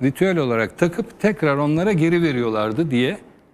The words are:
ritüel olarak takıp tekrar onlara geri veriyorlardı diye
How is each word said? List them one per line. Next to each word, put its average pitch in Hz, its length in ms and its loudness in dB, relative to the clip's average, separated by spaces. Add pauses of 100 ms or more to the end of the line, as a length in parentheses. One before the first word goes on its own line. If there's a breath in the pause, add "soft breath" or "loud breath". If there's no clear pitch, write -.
ritüel 175 340 0
olarak 117 400 -2
takıp 175 420 -2
tekrar 156 380 0
onlara 156 360 0
geri 170 280 2
veriyorlardı 120 680 0
diye 127 260 0 (360)